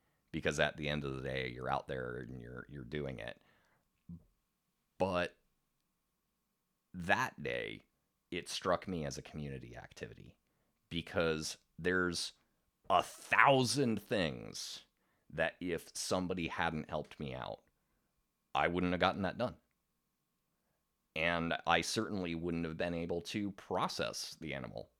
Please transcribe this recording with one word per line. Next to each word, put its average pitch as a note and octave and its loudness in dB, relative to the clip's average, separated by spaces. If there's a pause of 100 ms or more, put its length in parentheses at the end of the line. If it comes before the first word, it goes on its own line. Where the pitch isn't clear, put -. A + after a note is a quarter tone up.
(320)
because D#2 0
at D2+ 4
the D2+ -4
end D2 0
of C2+ -4
the C2 -6
day, C2 -2
you're B1+ -6
out C2+ -2
there B1+ -6
and B1 -10
you're, B1 -12
you're C#2 -10
doing C2+ -4
it. A1+ -10 (1600)
But F2+ 2 (1600)
that G2 0
day, A#1 -4 (500)
it F2 -4
struck - 2
me E2+ -2
as C2+ -4
a C2+ -8
community C2+ -8
activity, - -14 (540)
because E2 0 (200)
there's F2+ 2 (580)
a F2+ 8
thousand A#2+ 4
things C2 -2 (540)
that D#2+ 0
if F2 -2
somebody F#2 0
hadn't D#2+ -2
helped D#2 -6
me C2+ -6
out, G#1+ -8 (960)
I D2 6
wouldn't F2+ 4
have F2 2
gotten F#2 4
that F2+ 0
done. B2 -2 (1600)
And E2 2 (140)
I E2+ 6
certainly F#2 0
wouldn't E2+ 0
have D#2+ -4
been F2 0
able E2+ -2
to G2+ -2
process - -2
the D#2 -6
animal A#1 -8 (100)